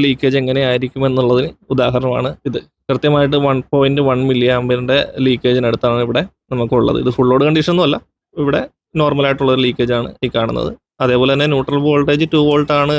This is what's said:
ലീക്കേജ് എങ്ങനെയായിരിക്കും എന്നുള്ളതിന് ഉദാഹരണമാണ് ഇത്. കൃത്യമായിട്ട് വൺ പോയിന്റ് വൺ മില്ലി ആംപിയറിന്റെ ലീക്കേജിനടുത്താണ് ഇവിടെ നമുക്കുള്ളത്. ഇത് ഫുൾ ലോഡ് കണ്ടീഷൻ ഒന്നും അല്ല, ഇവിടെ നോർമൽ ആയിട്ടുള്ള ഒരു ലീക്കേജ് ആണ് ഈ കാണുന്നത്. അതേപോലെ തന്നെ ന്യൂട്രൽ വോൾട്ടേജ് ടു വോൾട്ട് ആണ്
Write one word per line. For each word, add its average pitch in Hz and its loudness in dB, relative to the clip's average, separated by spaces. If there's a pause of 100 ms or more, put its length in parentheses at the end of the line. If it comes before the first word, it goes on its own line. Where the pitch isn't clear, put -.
ലീക്കേജ് 135 0
എങ്ങനെയായിരിക്കും 131 -2
എന്നുള്ളതിന് 127 0 (220)
ഉദാഹരണമാണ് 127 0 (180)
ഇത്. 113 -6 (300)
കൃത്യമായിട്ട് 143 0
വൺ 135 2 (160)
പോയിന്റ് 139 2
വൺ 127 0 (100)
മില്ലി 123 2
ആംപിയറിന്റെ 123 0 (300)
ലീക്കേജിനടുത്താണ് 120 0
ഇവിടെ 123 -2 (300)
നമുക്കുള്ളത്. 117 0
ഇത് 127 0
ഫുൾ 127 2
ലോഡ് 131 4
കണ്ടീഷൻ 156 0
ഒന്നും 180 2
അല്ല, 147 0 (460)
ഇവിടെ 143 0 (400)
നോർമൽ 143 0
ആയിട്ടുള്ള 135 0
ഒരു 131 0
ലീക്കേജ് 120 -2
ആണ് 120 -4 (180)
ഈ 123 -8
കാണുന്നത്. 117 -2 (340)
അതേപോലെ 127 2
തന്നെ 143 0
ന്യൂട്രൽ 139 -2
വോൾട്ടേജ് 147 0
ടു 151 4
വോൾട്ട് 147 2
ആണ് 147 0